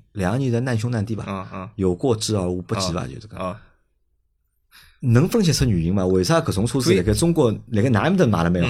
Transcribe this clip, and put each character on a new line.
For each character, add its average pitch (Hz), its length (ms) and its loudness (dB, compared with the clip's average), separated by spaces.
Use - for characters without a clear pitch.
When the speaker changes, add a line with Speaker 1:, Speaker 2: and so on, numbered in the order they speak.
Speaker 1:
两 101 240 -2
个 - 20 -2
人 131 140 -2
在 117 80 0
难 127 160 -2
兄 117 120 -4
难 110 160 -2
弟 110 120 -6
吧。 87 100 -10
Speaker 2:
嗯， 95 240 -8
嗯。 92 240 -12
Speaker 1:
有 92 180 0
过 117 220 0
之 107 220 -2
而 90 120 -2
无 90 120 -6
不 90 140 -10
及 95 180 -4
吧， 87 80 -4
Speaker 2:
啊。 - 60 -8
Speaker 1:
就 - 120 -14
是 - 80 -18
讲。 - 100 -18
Speaker 2:
啊。 92 240 -8
Speaker 1:
能 127 280 4
分 233 120 2
析 165 120 2
出 - 100 0
原 101 180 2
因 85 140 0
吗？ 95 100 0
为 92 160 4
啥 110 200 2
搿 107 100 -2
种 101 160 0
车 127 100 -4
子 120 160 2
辣 95 80 4
盖 101 120 2
中 170 180 2
国， 151 180 2
Speaker 2:
所 104 80 -2
以 110 200 -6
Speaker 1:
辣 101 40 4
盖 123 60 2
哪 117 220 2
面 196 80 2
搭 175 80 4
卖 92 180 2
了 85 60 2
蛮 90 200 2